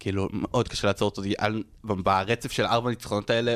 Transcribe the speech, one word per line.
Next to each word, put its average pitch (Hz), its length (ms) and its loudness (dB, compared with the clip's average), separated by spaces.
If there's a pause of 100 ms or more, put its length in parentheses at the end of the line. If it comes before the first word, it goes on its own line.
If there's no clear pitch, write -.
כאילו, 98 320 -2
מאוד 107 360 0
קשה - 180 -2
לעצור 101 240 2
אותו, 98 120 -10 (160)
על... 107 240 0 (220)
ברצף 98 680 0
של 107 140 0
ארבע 120 240 2
ניצחונות 107 400 -4
האלה, 117 260 2